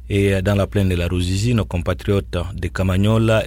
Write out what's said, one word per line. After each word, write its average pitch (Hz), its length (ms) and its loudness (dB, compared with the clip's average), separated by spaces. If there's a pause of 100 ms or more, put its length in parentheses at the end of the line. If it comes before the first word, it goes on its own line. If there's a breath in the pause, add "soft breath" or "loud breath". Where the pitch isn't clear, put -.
et, 101 260 2
euh, 95 60 0
dans 98 140 2
la 98 120 2
plaine 98 220 0
de 92 60 0
la 87 120 0
Ruzizi, 92 460 0
nos 110 140 0
compatriotes 90 720 -2 (160)
de 87 140 -4
Kamanyola 107 800 2